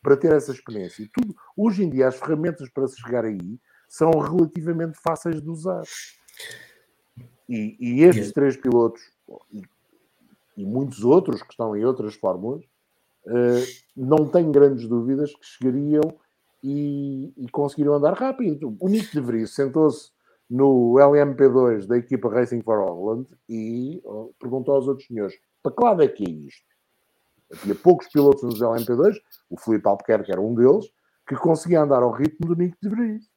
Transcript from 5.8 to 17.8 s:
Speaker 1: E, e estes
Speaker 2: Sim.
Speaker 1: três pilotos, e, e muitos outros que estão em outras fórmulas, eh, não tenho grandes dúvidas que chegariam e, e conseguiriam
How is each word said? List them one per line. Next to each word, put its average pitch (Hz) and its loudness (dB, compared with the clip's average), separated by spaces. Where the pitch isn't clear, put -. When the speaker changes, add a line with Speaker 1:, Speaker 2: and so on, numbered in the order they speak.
Speaker 1:
E, 110 -6
e 123 0
estes 113 6
Speaker 2:
Sim. - -12
Speaker 1:
três 139 2
pilotos, 120 0
e, 104 -16
e 101 -12
muitos 113 -6
outros 156 4
que - -20
estão 110 -6
em 107 -4
outras 110 -4
fórmulas, 110 -6
eh, 120 0
não 147 2
tenho 165 2
grandes 139 4
dúvidas 131 -2
que - -20
chegariam 143 -2
e, 139 -6
e 127 -12
conseguiriam 147 -2